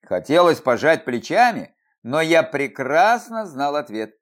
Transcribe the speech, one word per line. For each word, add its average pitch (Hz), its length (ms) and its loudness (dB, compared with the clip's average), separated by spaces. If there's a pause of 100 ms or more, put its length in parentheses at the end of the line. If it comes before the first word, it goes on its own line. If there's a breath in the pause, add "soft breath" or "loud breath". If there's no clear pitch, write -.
Хотелось 151 600 2
пожать 131 440 0
плечами, 151 680 -2 (280)
но 139 180 -2
я 160 200 4
прекрасно 180 1040 -2
знал 143 300 -6
ответ. 110 460 -8